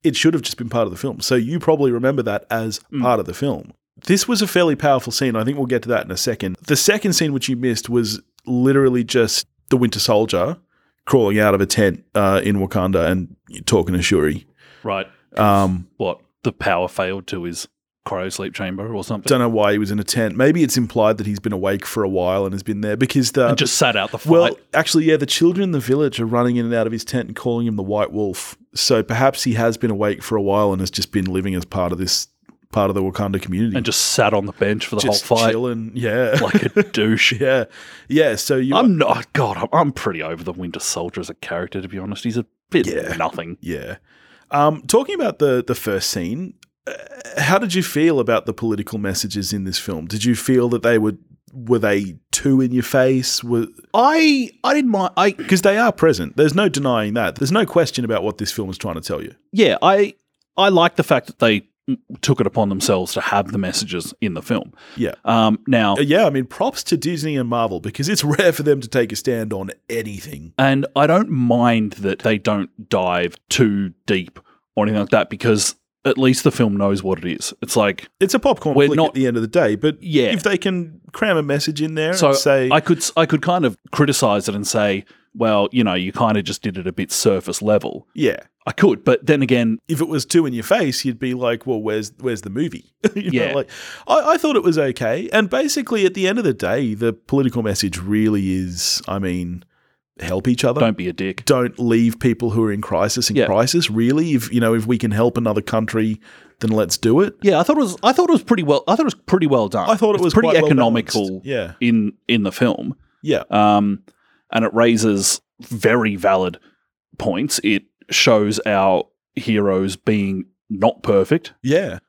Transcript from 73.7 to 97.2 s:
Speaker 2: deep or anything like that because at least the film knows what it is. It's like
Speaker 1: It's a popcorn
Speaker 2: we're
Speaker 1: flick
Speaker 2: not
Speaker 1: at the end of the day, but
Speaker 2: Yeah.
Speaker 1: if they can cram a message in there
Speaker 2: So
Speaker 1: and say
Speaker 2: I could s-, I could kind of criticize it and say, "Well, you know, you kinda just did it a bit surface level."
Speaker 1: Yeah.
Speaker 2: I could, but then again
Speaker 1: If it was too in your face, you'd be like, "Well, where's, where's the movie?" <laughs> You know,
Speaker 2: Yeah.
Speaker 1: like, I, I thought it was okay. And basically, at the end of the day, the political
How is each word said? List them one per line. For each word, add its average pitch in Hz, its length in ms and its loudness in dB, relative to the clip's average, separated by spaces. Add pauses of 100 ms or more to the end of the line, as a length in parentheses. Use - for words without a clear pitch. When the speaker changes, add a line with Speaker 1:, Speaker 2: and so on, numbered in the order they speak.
Speaker 2:
deep 95 320 -4 (380)
or 104 80 0
anything 107 160 0
like 101 120 -4
that 107 180 2
because 107 460 0 (300)
at 131 120 2
least 131 260 4
the 143 80 4
film 107 240 0
knows 101 260 0
what 92 220 -2
it - 20 -8
is. - 360 -6
It's - 160 -4
like 101 320 0 (100)
Speaker 1:
It's 190 140 2
a 262 60 2
popcorn - 360 0
Speaker 2:
we're 143 120 6
Speaker 1:
flick 151 100 2
Speaker 2:
not 160 120 4
Speaker 1:
at - 40 -10
the 131 140 0
end 120 100 0
of 113 40 0
the 113 60 -4
day, 113 280 2
but 147 280 -2
Speaker 2:
Yeah. 143 300 2
Speaker 1:
if 180 100 -4
they 202 140 0
can 175 420 -4 (140)
cram 196 240 0
a 151 60 0
message 143 380 -2
in 156 140 -4
there 156 180 -2
Speaker 2:
So 170 160 2
Speaker 1:
and 139 80 4
say 135 340 2
Speaker 2:
I 156 100 6
could 175 160 2
s-, - 180 -6
I 165 100 4
could 147 160 0
kind 175 220 0
of 113 140 0 (160)
criticize 120 560 2
it 101 60 -4
and 104 120 -6
say, 101 380 0 (280)
"Well, 104 380 2
you 123 100 2
know, 101 120 2
you 92 180 -2
kinda 107 320 2
just - 180 -8
did 95 160 -6
it 90 100 -8
a 90 40 -6
bit 90 200 -6
surface 95 500 0
level." 104 440 0 (100)
Speaker 1:
Yeah. 123 220 0 (280)
Speaker 2:
I - 80 -6
could, 143 320 2
but 127 200 2
then 147 160 2
again 120 360 2 (100)
Speaker 1:
If 151 140 -2
it 165 80 -2
was 151 160 -2
too 165 200 2
in 131 80 -4
your 113 120 -6
face, 180 400 0
you'd 120 140 -4
be 127 160 -4
like, 120 300 -2
"Well, 117 160 -2
where's, 107 380 -4
where's 120 220 -4
the 104 80 -12
movie?" 139 440 -6 (100)
<laughs> 208 120 -2
You 190 160 -6
know, 123 140 0
Speaker 2:
Yeah. - 80 -2
Speaker 1:
like, - 160 -4 (360)
I, 311 280 4
I 339 40 2
thought 302 200 0
it - 60 0
was 165 140 2
okay. 135 540 -2
And 202 180 0
basically, 254 560 -2
at 185 100 0
the 190 120 -2
end 180 100 0
of 240 60 -4
the 143 100 0
day, 110 420 -2
the 113 180 -2
political 127 500 -2